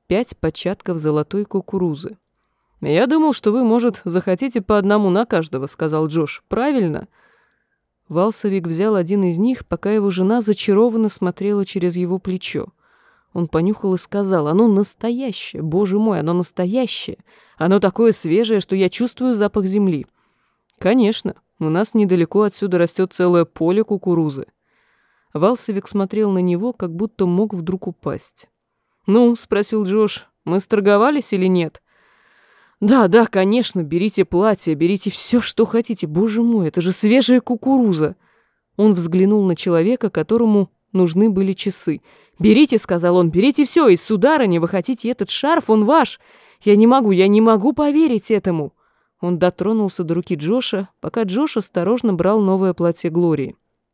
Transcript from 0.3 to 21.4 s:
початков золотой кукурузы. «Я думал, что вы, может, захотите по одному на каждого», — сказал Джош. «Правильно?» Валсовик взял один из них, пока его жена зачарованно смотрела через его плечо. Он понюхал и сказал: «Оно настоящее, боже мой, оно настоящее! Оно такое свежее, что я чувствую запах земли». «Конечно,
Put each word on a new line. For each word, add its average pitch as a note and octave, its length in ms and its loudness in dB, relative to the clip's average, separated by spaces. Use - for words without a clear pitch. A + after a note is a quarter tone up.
початков F3 640 -6
золотой D3+ 460 -2
кукурузы. F3+ 760 -6
«Я E3+ 260 0
думал, D#4 260 2
что G#3+ 200 -2
вы, B3+ 100 0
может, A#3 420 0
захотите F#3+ 560 -2
по G#3+ 180 0
одному G3+ 320 2
на G3 140 2
каждого», — D#3 440 -4
сказал D#3 400 -4
Джош. D#3 400 -4
«Правильно?» A3+ 580 -2
Валсовик F#3+ 580 -2
взял F#3+ 280 0
один F#3+ 300 0
из E3+ 120 0
них, A#3+ 300 -2
пока G3 260 -4
его G#3 160 0
жена F#3+ 320 0
зачарованно G#3+ 680 2
смотрела G3 560 -4
через F3 300 -4
его F3+ 220 -4
плечо. - 500 -8
Он E3+ 140 -4
понюхал F#3+ 460 -2
и F3+ 40 -2
сказал: F#3+ 500 -2
«Оно G3 180 4
настоящее, A3 960 -2
боже F3+ 380 -2
мой, G#3+ 220 0
оно D#3 120 -2
настоящее! F#3 840 -4
Оно F#3 220 2
такое G#3 320 2
свежее, G#3 480 0
что F#3+ 160 -4
я F#3+ 120 2
чувствую B3 460 -2
запах G#3 320 -2
земли». F#3 400 0
«Конечно, G#3+ 560 0